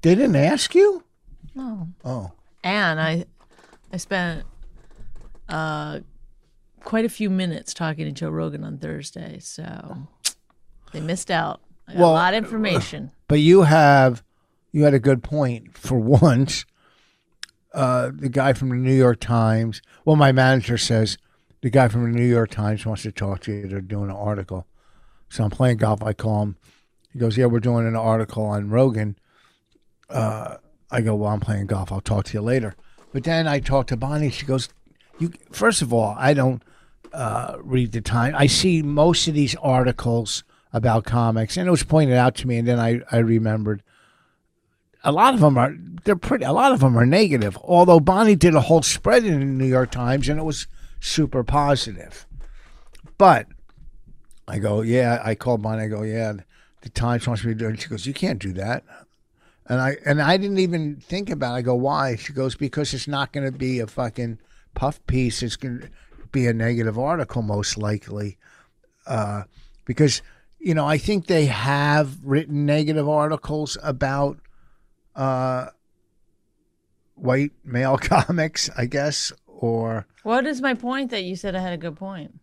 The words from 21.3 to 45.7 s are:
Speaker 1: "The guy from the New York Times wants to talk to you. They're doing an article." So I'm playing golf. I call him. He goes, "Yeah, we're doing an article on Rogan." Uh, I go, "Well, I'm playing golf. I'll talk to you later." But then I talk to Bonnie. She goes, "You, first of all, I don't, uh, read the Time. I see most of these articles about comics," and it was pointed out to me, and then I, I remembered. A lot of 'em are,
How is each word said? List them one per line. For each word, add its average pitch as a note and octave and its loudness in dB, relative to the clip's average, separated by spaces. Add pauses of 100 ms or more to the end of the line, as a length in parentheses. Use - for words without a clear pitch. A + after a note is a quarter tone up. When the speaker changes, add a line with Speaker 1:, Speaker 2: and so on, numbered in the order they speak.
Speaker 1:
"The B2 -2
guy B2+ 6
from A#2 0
the A#2 0
New A#2+ 4
York A#2 2
Times G#2+ -4
wants A2 -6
to G#2+ -8
talk G2 -6
to A2 -8
you. G2+ -8
They're G2 -8
doing G2+ -8
an F#2+ -10
article." G2+ -6 (640)
So - -4
I'm G#2 0
playing B2 0
golf. G#2+ 0
I G#2+ -4
call G#2+ -2
him. G2+ -6 (580)
He C3+ -12
goes, A2+ 0
"Yeah, B2+ 4
we're A#2 2
doing A#2 0
an A2+ -2
article A2+ -2
on G#2 -4
Rogan." A2 2 (960)
Uh, A2 -4 (340)
I B2 -2
go, A2 0
"Well, G#2 -2
I'm G#2 -2
playing G2 -4
golf. F#2+ -4
I'll G2 -6
talk G#2 -2
to - -12
you G#2 -4
later." A2+ -2 (360)
But C3 -6
then E3 0
I C#3+ 0
talk C3+ 0
to B2+ -4
Bonnie. C#3+ -2
She - -8
goes, C3 -2 (500)
"You, E3+ -4 (180)
first A3 0
of A#2+ -2
all, A2 0
I C#3 4
don't, C3 0 (520)
uh, A#2+ -6
read B2+ 0
the A2+ -6
Time. A#2+ 0
I C#3+ 4
see E3+ 2
most D3 2
of D#3+ -4
these D3 0
articles B2 0 (300)
about A2+ 2
comics," A2+ 0
and F3+ -2
it F3+ 2
was D#3+ 2
pointed D3 4
out B2 4
to - -8
me, A#2+ 0
and A#2 0
then A#2+ 4
I, A#2 0 (100)
I A#2+ 0
remembered. A2 2 (1200)
A C3 2
lot A3 4
of - 4
'em C#3+ 6
are, - 2 (300)